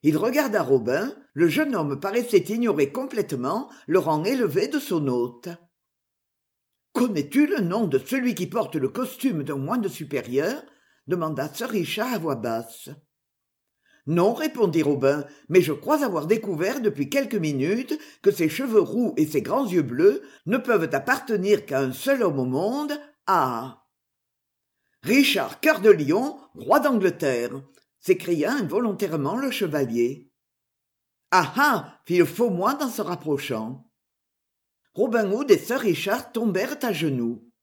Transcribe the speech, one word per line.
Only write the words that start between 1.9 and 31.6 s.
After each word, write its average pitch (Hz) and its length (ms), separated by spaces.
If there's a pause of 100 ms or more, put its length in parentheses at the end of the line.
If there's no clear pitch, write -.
paraissait 208 480
ignorer 196 420
complètement 214 800 (160)
le 175 140
rang 151 240
élevé 214 420
de 285 140
son 160 260
hôte. « 123 420 (1400)
Connais-tu 233 540
le 311 140
nom 196 260
de 135 120
celui 247 360
qui - 140
porte - 260
le 180 140
costume 240 560
d'un 139 120
moine 196 320
supérieur ? » 147 720 (460)
demanda 156 480
sir - 160
Richard 214 420
à 214 60
voix 156 160
basse. « 113 560 (1160)
Non, » 175 280
répondit 220 480
Robin, « 139 420 (240)
mais 175 140
je 151 100
crois 285 320
avoir 165 220
découvert 202 540
depuis 143 280
quelques 226 280
minutes 175 600 (220)
que 208 120
ces 160 180
cheveux 220 300
roux 202 360
et 151 100
ces 151 140
grands 226 260
yeux 175 160
bleus 160 400 (220)
ne 220 140
peuvent 202 340
appartenir 208 720
qu'à 135 160
un 131 120
seul 262 300
homme 156 180
au 127 40
monde, 220 480 (360)
à 127 560 (1200)
Richard 196 560
Cœur 208 200
de 214 100
Lion, 185 460 (200)
roi 262 240
d'Angleterre », 139 840 (380)
s'écria 175 500
involontairement 190 840
le 269 160
chevalier. « 135 800 (960)
Ah 170 260
ah ! » 254 480